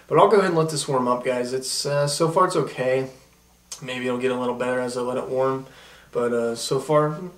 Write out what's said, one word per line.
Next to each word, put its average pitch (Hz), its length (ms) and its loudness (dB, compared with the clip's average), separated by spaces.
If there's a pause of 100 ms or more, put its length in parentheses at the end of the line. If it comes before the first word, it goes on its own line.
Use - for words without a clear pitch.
But 143 120 4
I'll 190 80 10
go 208 120 6
ahead 190 100 4
and 170 80 0
let 160 120 2
this 151 160 -6
warm 127 220 0
up, 123 160 0
guys. 123 300 -2
It's, - 320 -6
uh, 143 220 0
so 160 220 0
far 185 180 4
it's 180 100 -2
okay. 131 500 0 (720)
Maybe 127 260 -6
it'll 123 120 0
get 127 120 0
a 123 60 -2
little 123 180 -2
better 127 260 -2
as 123 160 -6
I 123 40 -2
let 127 160 -4
it - 120 -6
warm. 131 360 0 (460)
But, 120 220 0
uh, 117 220 0
so - 260 -2
far, 151 360 2 (200)